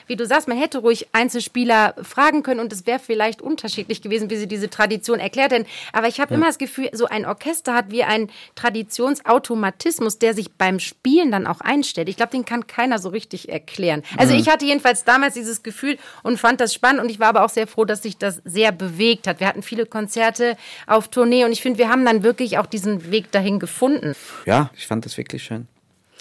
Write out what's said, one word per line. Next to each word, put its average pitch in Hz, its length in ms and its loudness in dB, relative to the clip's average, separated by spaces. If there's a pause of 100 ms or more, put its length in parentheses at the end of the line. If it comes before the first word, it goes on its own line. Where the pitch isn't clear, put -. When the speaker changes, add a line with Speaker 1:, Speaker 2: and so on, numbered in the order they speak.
Speaker 1:
wie - 100 -6
du 233 80 -4
sagst, 277 240 0
man 240 80 -2
hätte 285 220 -2
ruhig 233 340 2
Einzelspieler 233 920 2
fragen 294 400 2
können 254 180 -2
und 226 120 -4
es 185 140 -8
wäre 254 140 0
vielleicht 220 420 -2
unterschiedlich 214 580 -6
gewesen, 214 300 -4
wie 220 60 -4
sie 208 120 -6
diese 208 220 -6
Tradition 214 500 0
erklärt 262 320 0
hätten. 240 140 0 (260)
Aber 226 160 0
ich 240 120 -4
hab 285 100 -2
Speaker 2:
Ja. - 80 0
Speaker 1:
immer 320 80 4
das 311 100 0
Gefühl, 262 380 -6
so 226 100 0
ein 214 220 -4
Orchester 262 480 -4
hat 208 160 0
wie 233 120 -2
ein 214 280 0 (240)
Traditionsautomatismus, 233 1600 0
der 226 140 4
sich 202 200 -6
beim 185 280 0
Spielen 294 500 2
dann 196 160 0
auch 165 140 -4
einstellt. 233 480 -2
Ich 190 80 -8
glaub, 233 140 0
den 262 160 -4
kann 233 200 -6
keiner 240 320 0
so 185 120 -6
richtig - 380 -10
erklären. 156 540 -4 (140)
Also 254 180 4
Speaker 2:
Mhm. 233 60 4
Speaker 1:
ich - 80 2
hatte 311 160 4
jedenfalls 285 400 2
damals 262 300 4
dieses 226 280 -8
Gefühl 269 360 -6 (240)
und 233 160 -2
fand 254 220 4
das 226 140 0
spannend 254 280 2
und 233 80 -2
ich 214 100 -10
war 220 80 6
aber 214 160 6
auch 220 60 0
sehr 220 160 -2
froh, 220 180 0
dass 208 180 -2
sich 208 160 -8
das 196 260 -4
sehr 208 280 2
bewegt 185 540 0
hat. 180 140 -4
Wir 190 60 0
hatten 202 160 -2
viele 226 240 -6
Konzerte 226 720 -2 (300)
auf 214 220 2
Tournee 247 360 4
und 233 80 2
ich 226 100 -4
finde, 247 160 0
wir 233 100 4
haben 254 160 4
dann 220 180 4
wirklich 240 360 0
auch 208 80 0
diesen 190 440 -4
Weg 214 220 -2
dahin 202 260 0
gefunden. 196 560 -2 (320)
Speaker 2:
Ja, 131 300 4
ich - 100 -14
fand 113 180 -4
das - 140 -12
wirklich 131 240 -10
schön. 113 240 -10 (540)